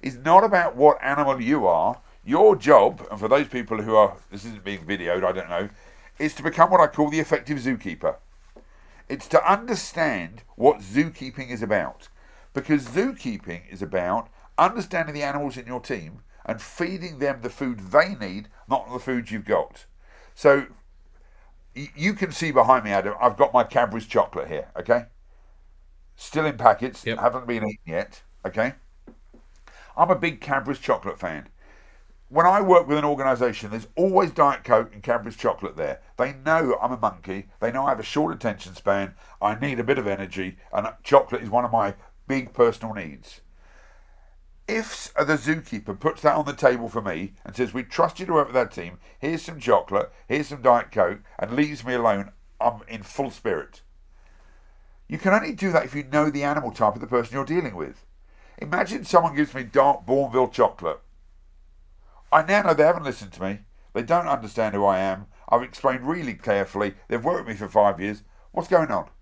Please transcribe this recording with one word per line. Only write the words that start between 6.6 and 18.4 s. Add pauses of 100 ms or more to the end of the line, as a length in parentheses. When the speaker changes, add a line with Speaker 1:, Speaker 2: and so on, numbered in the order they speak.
Speaker 1:
what
I
call
the
effective
zookeeper. (920)
It's
to
understand (140)
what
zookeeping
is
about. (440)
Because
zookeeping
is
about (280)
understanding
the
animals
in
your
team (240)
and
feeding
them
the
food (120)
they
need, (220)